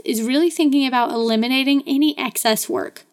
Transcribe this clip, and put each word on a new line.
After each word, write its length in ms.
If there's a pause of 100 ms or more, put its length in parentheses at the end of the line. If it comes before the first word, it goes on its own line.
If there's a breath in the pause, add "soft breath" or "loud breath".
is 160
really 280
thinking 380
about 240
eliminating 760
any 320
excess 520
work. 440